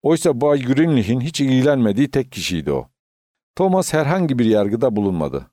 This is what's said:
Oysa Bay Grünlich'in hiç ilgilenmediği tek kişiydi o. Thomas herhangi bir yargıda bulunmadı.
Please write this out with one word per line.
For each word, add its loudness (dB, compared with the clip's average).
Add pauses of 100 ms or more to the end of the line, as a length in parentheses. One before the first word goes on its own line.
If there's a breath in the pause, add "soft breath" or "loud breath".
Oysa 0
Bay 2
Grünlich'in 0
hiç -6
ilgilenmediği 2
tek -4
kişiydi -4
o. -4 (680)
Thomas 0
herhangi 0
bir 2
yargıda 0
bulunmadı. -2